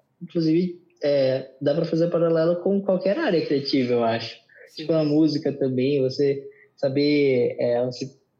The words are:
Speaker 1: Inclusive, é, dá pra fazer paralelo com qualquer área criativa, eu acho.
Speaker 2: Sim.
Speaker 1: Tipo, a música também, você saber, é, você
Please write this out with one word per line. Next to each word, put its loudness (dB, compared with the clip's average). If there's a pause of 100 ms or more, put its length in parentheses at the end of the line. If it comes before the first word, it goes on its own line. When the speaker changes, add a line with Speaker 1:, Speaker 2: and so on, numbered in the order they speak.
(220)
Speaker 1:
Inclusive, 0 (220)
é, 0 (100)
dá 0
pra 0
fazer 0
paralelo 2
com 0
qualquer 0
área 0
criativa, 0
eu 2
acho. -2 (320)
Speaker 2:
Sim. -14
Speaker 1:
Tipo, -4
a 2
música 2
também, 0
você 0 (280)
saber, 2
é, 0
você -8 (240)